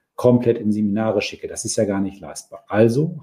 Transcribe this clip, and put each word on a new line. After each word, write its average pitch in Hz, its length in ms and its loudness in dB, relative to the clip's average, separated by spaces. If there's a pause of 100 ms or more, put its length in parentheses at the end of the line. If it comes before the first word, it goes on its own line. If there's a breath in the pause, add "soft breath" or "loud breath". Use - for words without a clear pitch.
(140 soft breath)
komplett 120 460 2
in 107 120 -2
Seminare 104 520 0
schicke. - 240 -10
Das - 180 -10
ist - 100 -6
ja 110 100 2
gar 98 160 -2
nicht 98 200 -6
leistbar. - 460 -16
Also 117 540 2